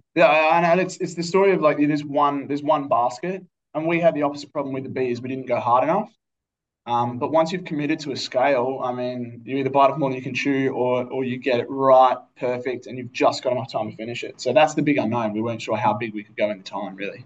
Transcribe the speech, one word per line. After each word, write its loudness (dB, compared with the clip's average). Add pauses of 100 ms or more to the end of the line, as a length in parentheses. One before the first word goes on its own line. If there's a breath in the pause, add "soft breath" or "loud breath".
(140)
Yeah, 6
I, 4
I 4
know. 2
It's, -6
it's -6
the -6
story 2
of, 0
like, 4
there's 0
one, 0
there's -4
one 0
basket, -2 (300)
and -4
we 2
had 4
the -4
opposite -4
problem -6
with -6
the -10
bees. -2
We -8
didn't -8
go 0
hard 4
enough. 0 (760)
Um, 0
but -2
once 4
you've -6
committed -2
to -6
a -6
scale, 0
I -2
mean, -6
you -6
either 0
bite 6
off -6
more 0
than -4
you -10
can -6
chew 0
or, 0
or -4
you -4
get 0
it -2
right, 6 (200)
perfect, -4
and -12
you've -12
just 2
got 0
enough -6
time -4
to -14
finish -10
it. -12
So -2
that's 4
the 0
big 0
unknown. -2
We -4
weren't -6
sure -4
how 2
big -6
we -10
could -20
go 0
in -8
the -20
time, -10
really. -10